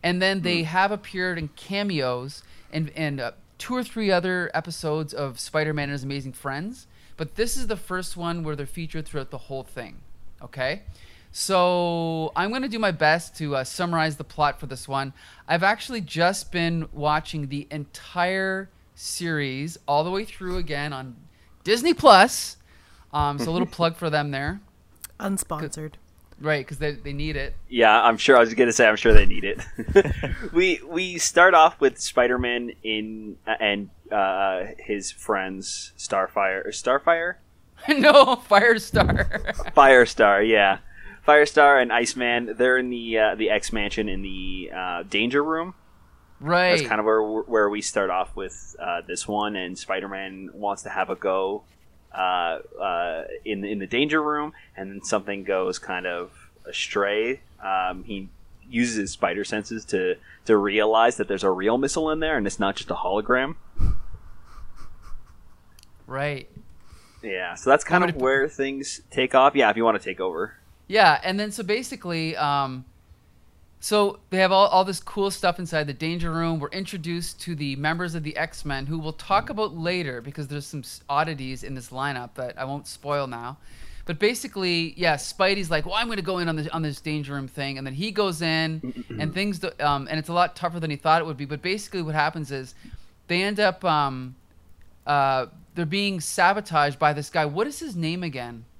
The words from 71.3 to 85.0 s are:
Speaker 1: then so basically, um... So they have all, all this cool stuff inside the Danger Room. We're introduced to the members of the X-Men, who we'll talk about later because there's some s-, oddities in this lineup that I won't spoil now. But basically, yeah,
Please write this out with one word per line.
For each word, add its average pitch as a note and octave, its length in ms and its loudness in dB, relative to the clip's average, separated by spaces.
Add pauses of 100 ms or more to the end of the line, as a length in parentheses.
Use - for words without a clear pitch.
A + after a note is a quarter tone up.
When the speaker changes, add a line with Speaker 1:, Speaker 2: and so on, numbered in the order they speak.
Speaker 1:
then G#3+ 120 -4
so A3 140 -10
basically, F3 720 -6
um... C#3 480 -2 (960)
So G#3 400 0 (100)
they F#3 80 -2
have F#3 140 6
all, G3 160 6
all F#3 160 4
this F#3 160 -6
cool G3 320 -4
stuff F3+ 260 -2
inside D#3+ 300 -4
the C#3+ 40 -6
Danger E3 400 -4
Room. E3 280 -2
We're C#3+ 80 -8
introduced E3+ 760 -8
to E3+ 140 -8
the C#3+ 200 -6
members E3 380 -2
of E3 80 -6
the D3+ 140 -8
X-Men, C#3+ 500 -6
who D#3+ 140 -6
we'll D#3 140 -8
talk G#3+ 360 -2
about G#3+ 260 -4
later E3 440 -4
because C#3 280 -10
there's D3 180 -10
some D3 140 -10
s-, - 280 -16
oddities C#3 560 -4
in C#3 100 -10
this B2 160 -14
lineup B2+ 440 -6
that B2 240 -10
I C3 60 -6
won't C#3 220 -8
spoil C#3+ 400 -6
now. B2 320 -12 (480)
But E3 140 -6
basically, F#3 760 -2
yeah, E3 200 0